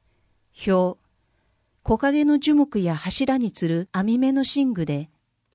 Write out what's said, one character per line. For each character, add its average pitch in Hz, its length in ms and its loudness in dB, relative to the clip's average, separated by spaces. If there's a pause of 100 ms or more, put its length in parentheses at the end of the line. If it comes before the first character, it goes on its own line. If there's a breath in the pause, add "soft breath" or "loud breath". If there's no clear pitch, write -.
(680)
表。 180 320 2 (840)
木 226 160 0
陰 285 260 0
の 294 140 4
樹 294 160 2
木 285 260 2
や 170 140 0
柱 262 440 -2
に 233 120 -2
吊 - 180 -4
る 165 240 -2
網 208 240 0
目 262 160 2
の 269 100 0
寝 277 240 0
具 180 200 -4
で、 147 240 -6 (440)